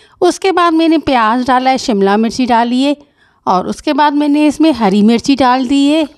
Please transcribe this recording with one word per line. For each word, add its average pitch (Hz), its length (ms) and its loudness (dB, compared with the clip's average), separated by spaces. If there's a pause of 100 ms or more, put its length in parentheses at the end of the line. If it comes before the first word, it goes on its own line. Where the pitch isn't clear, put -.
(200)
उसके 370 320 0
बाद 339 220 0
मैंने 320 260 2
प्याज 240 460 0
डाला 254 240 0
है, 262 80 0
शिमला 196 400 0
मिर्ची 233 280 -2
डाली 240 360 0
है 285 140 0 (500)
और 185 220 -2
उसके 302 260 -6
बाद 294 200 0
मैंने 294 320 0
इसमें 302 280 2
हरी 208 300 0
मिर्ची 233 320 2
डाल 254 320 0
दी 277 180 0
है। 302 320 0